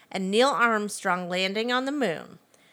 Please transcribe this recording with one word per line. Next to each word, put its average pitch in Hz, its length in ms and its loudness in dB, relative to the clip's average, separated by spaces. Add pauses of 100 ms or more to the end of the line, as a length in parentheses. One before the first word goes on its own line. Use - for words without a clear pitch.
(120)
and 190 180 -2
Neil 233 200 4
Armstrong 208 800 0
landing 196 420 -2
on 254 140 0
the 277 60 -4
moon. 196 460 -4 (360)